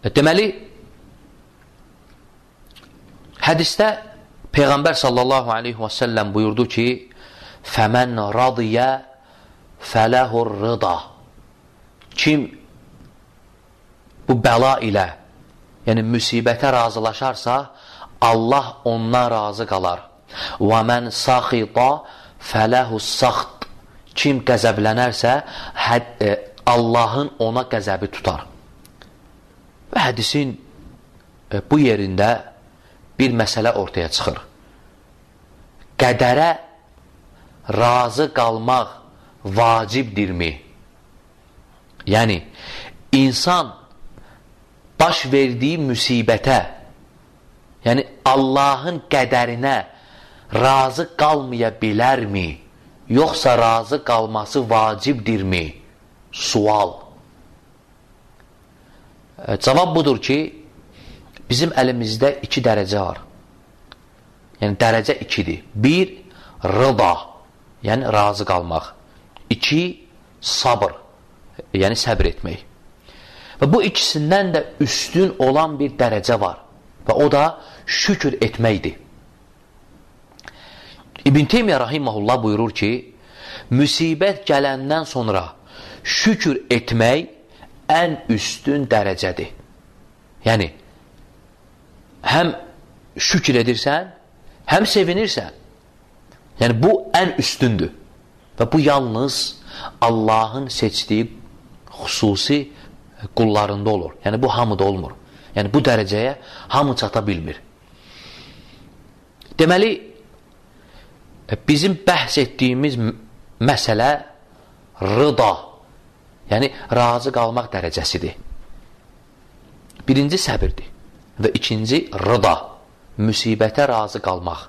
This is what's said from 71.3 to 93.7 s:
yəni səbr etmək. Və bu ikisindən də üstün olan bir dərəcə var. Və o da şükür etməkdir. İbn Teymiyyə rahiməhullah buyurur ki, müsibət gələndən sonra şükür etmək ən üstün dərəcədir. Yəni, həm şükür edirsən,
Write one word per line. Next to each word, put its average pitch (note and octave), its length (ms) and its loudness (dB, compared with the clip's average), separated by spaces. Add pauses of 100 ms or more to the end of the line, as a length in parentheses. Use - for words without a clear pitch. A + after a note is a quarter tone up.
yəni G2 280 0
səbr G#2+ 340 0
etmək. - 320 -10 (920)
Və - 160 0
bu E3+ 120 4
ikisindən F3 720 0
də D#3 100 0 (180)
üstün D#3+ 580 0
olan C#3+ 400 2
bir C#3 180 -2
dərəcə A2+ 440 0
var. F2+ 220 -4 (380)
Və - 140 0
o D3 160 4
da C#3+ 140 4 (400)
şükür - 560 -2
etməkdir. A2+ 560 -2 (2250)
İbn C#3+ 220 4
Teymiyyə G#3 340 2
rahiməhullah A#2+ 640 -2
buyurur G#2+ 320 0
ki, G2+ 160 -2 (800)
müsibət D#3+ 760 0
gələndən C#3 600 -2
sonra G#2+ 360 -2 (580)
şükür - 680 0
etmək A#2+ 600 0 (580)
ən E3 400 0
üstün C#3 580 -2
dərəcədir. G2 640 -2 (960)
Yəni, A2 240 2 (1500)
həm D#3+ 300 0 (640)
şükür - 460 0
edirsən, C#3+ 480 -2 (560)